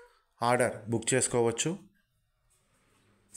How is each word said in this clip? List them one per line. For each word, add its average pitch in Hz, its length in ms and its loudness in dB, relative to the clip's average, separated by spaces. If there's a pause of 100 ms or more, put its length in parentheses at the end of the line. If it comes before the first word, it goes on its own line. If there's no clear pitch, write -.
(480)
ఆర్డర్ 123 280 2 (160)
బుక్ 113 180 -2
చేసుకోవచ్చు. 120 600 0 (1700)